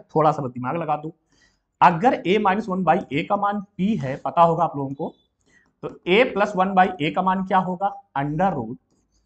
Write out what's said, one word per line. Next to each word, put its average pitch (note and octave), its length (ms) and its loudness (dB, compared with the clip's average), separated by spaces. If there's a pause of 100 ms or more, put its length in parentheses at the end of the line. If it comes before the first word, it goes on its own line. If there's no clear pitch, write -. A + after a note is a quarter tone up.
थोड़ा D3+ 260 2
सा D3+ 100 -4
बस B2+ 100 -6
दिमाग B2+ 240 -6
लगा D3+ 200 -4
दो। D3+ 180 -10 (680)
अगर F#3 420 4
a F#3+ 180 2
minus G3+ 280 0
one F#3 160 -2
by D#3+ 120 4 (160)
a D3 160 -2
का G3+ 100 0
मान G3+ 260 -2 (160)
p G#3 180 0
है, C3+ 200 -4
पता - 240 0
होगा E3 220 4
आप D3 120 -4
लोगों C#3 180 -6
को, F3+ 200 -10 (680)
तो - 60 -10 (200)
a F#3 100 4 (100)
plus G3 280 -2
one F#3+ 180 0
by F#3 120 6 (140)
a D3+ 140 -2
का F#3+ 80 0
मान F#3 240 0
क्या F#3+ 140 0
होगा, F#3 320 -4 (260)
under D3+ 360 -2
root A#2+ 220 -8 (500)